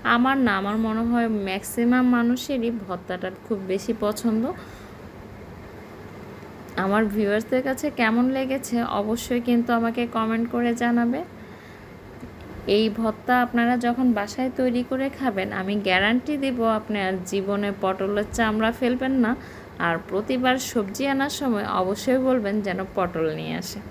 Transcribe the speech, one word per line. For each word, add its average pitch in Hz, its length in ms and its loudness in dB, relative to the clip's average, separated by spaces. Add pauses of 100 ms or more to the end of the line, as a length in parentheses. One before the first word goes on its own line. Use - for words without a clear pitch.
আমার 247 340 4
না, 226 180 4
আমার 202 200 -2
মনে 220 240 0
হয় 233 280 2
ম্যাক্সিমাম 220 760 2
মানুষেরই 240 640 2
ভর্তাটা 185 600 -6 (180)
খুব 214 100 0
বেশি 190 420 -2
পছন্দ। 220 520 0 (2250)
আমার 196 280 4
ভিউয়ার্সদের 214 580 2
কাছে 269 280 0
কেমন 240 400 4
লেগেছে 262 520 0
অবশ্যই 233 580 0
কিন্তু 240 320 2
আমাকে 233 340 2
কমেন্ট 226 440 0
করে 240 240 2
জানাবে। 240 500 2 (1400)
এই 214 220 4
ভর্তা 226 540 2
আপনারা 240 340 2
যখন 240 360 2
বাসায় 208 440 -2
তৈরি 247 320 2
করে 262 300 -2
খাবেন, 208 340 -2
আমি 196 220 -2
গ্যারান্টি 208 600 2
দেব 269 260 0
আপনি 214 360 0
আর 190 140 0 (140)
জীবনে 202 540 -2
পটলের 196 520 0
চামড়া 220 400 2
ফেলবেন 254 400 0
না। 247 240 4 (420)
আর 170 200 2 (100)
প্রতিবার 254 500 2
সবজি 240 500 -2
আনার 277 220 2
সময় 240 360 0
অবশ্যই 208 520 2
বলবেন 240 420 2
যেন 190 240 -2 (100)
পটল 175 360 0
নিয়ে 156 240 -4
আসে। 180 260 -6 (100)